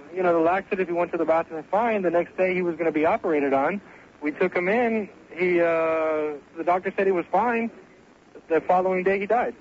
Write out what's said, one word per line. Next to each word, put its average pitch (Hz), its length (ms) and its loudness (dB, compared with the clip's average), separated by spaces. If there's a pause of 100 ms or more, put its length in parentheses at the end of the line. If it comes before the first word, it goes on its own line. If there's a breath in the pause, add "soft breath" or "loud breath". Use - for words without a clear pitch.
(140)
you 185 80 -4
know, 175 100 2
the 170 80 4
laxative. 185 480 0
He 175 40 -4
went 175 200 -2
to 175 60 -4
the 165 60 0
bathroom 160 460 0
fine. 214 320 0
The 175 80 2
next 170 260 -2
day 185 180 0
he 180 80 0
was 175 140 -2
gonna 165 160 0
be 151 140 0
operated 160 460 0
on. 151 280 0 (400 loud breath)
We 151 120 -4
took 185 220 -2
him 180 140 -2
in. 226 400 0 (260)
He, 180 260 2
uh, 160 760 0 (240)
the 160 60 -6
doctor 185 300 0
said 196 120 2
he 196 60 2
was 170 200 0
fine. 233 380 0 (800)
The 160 120 2
following 185 440 2
day 196 140 2
he 196 80 -4
died. 220 340 0